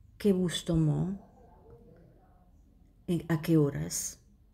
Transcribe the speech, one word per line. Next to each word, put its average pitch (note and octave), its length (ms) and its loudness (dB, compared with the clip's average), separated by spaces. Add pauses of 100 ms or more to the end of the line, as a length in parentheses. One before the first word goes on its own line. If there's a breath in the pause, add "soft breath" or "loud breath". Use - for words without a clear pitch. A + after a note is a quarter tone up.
(180)
qué G#3 140 4
bus F3+ 320 -2
tomó, D#3+ 560 0 (1900)
en, E3+ 220 -4
a D#3 140 0
qué E3 160 4
horas, D3 640 -2 (320)